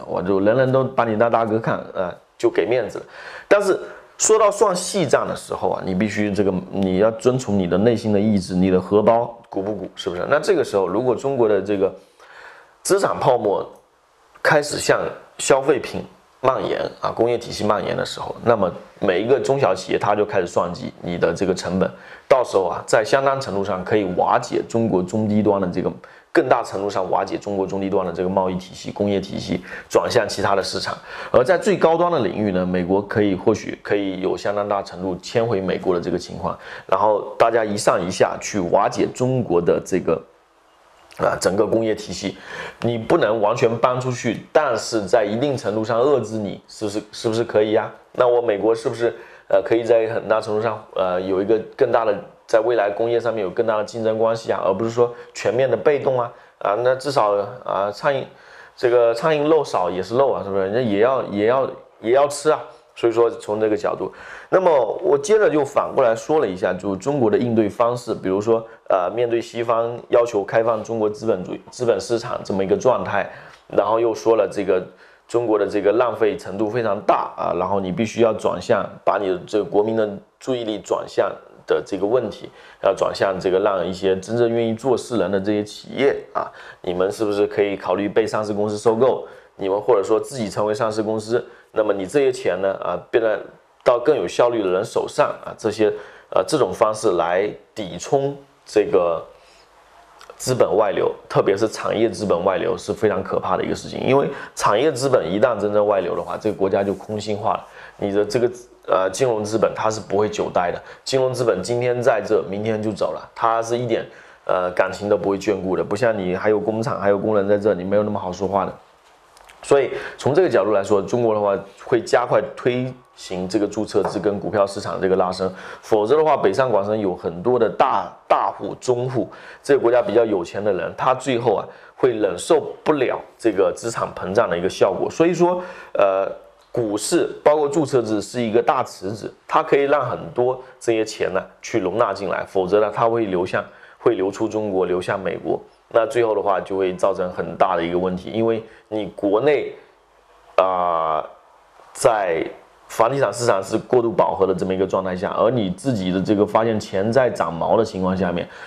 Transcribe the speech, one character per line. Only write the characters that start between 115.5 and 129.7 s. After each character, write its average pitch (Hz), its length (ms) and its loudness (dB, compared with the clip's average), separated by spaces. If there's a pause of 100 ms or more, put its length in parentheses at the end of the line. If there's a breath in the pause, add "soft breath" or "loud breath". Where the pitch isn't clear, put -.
顾 92 160 -2
的， 82 80 0
不 101 120 -2
像 113 200 0
你 92 200 -2
还 107 160 0
有 104 80 4
工 110 240 -2
厂， 92 180 -4
还 101 80 2
有 101 80 4
工 107 180 0
人 98 120 2
在 104 100 4
这， 104 160 2
你 90 100 -4
没 98 120 -2
有 107 80 4
那 107 80 -2
么 104 80 -4
好 92 120 -6
说 92 160 -4
话 95 160 0
的。 87 100 -6 (920)
所 139 180 4
以 117 80 -2 (280 loud breath)
从 127 160 0
这 185 100 6
个 170 40 2
角 110 160 2
度 104 80 0
来 98 120 2
说， 98 180 2
中 120 220 -2
国 110 100 2
的 104 80 0
话 101 160 2 (260)
会 120 160 2
加 123 260 2
快 120 140 2 (160)
推 127 380 -2 (220)
行 92 340 -8
这 110 80 -2
个 101 100 2
注 107 160 -4
册 101 200 0
制 92 160 -4
跟 101 200 0
股 - 100 -6
票 98 160 2
市 98 140 -8
场 92 220 -6
这 92 80 2
个 92 60 4
拉 92 160 2
升， 92 200 -2 (300 loud breath)
否 107 240 2
则 127 100 4
的 156 80 4
话， 147 140 4
北 127 160 2
上 131 160 0
广 101 160 2
深 107 120 0
有 95 160 -2
很 87 280 -8
多 123 160 2
的 113 100 4
大， 101 400 0 (200)
大 123 240 2
户、 98 280 -10
中 127 300 -2
户， 120 180 -2 (360 loud breath)
这 143 100 2